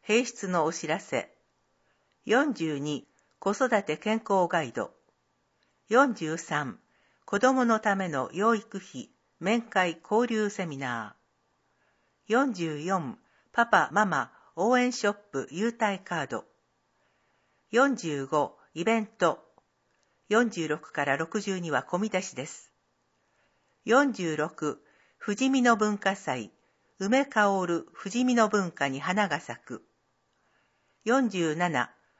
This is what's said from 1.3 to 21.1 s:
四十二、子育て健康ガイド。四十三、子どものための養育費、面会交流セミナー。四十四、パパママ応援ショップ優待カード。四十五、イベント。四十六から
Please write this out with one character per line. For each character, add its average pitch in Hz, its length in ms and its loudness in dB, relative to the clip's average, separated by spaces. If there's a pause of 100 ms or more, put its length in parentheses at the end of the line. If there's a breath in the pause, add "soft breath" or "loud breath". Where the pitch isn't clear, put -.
四 262 280 2
十 156 240 -4
二、 143 300 -6 (320)
子 196 120 -2
育 226 320 0
て 156 140 -4
健 214 200 -2
康 196 320 2
ガ 165 140 0
イ 120 80 -8
ド。 - 220 -8 (960)
四 247 240 4
十 160 240 -4
三、 147 420 -6 (460)
子 202 140 -2
ど 254 140 4
も 254 120 2
の 226 140 2
た 202 160 0
め 190 140 -4
の 131 240 -2
養 220 220 2
育 202 220 -6
費、 - 320 -14 (300)
面 220 220 0
会 180 420 -2
交 233 240 0
流 214 220 -2
セ 190 160 -8
ミ 147 120 -10
ナ 117 380 -8 (1120)
ー。 208 60 -2
四 262 200 2
十 160 260 -4
四、 160 380 -4 (340 soft breath)
パ - 140 2
パ 165 260 4
マ 208 140 4
マ 147 260 -2 (240 soft breath)
応 226 220 4
援 247 140 2
シ 214 160 -2
ョ 208 40 2
ッ - 20 0 (180)
プ 135 200 -4
優 220 260 -2
待 202 220 0
カ 170 220 -6
ー 135 60 -6
ド。 110 180 -8 (1300)
四 262 240 4
十 147 300 -4
五、 143 320 0 (160 soft breath)
イ 165 100 -6
ベ 226 180 2
ン 208 40 -6
ト。 - 380 0 (880)
四 226 200 4
十 165 180 -4
六 151 240 -6
か 143 140 -2
ら 139 120 2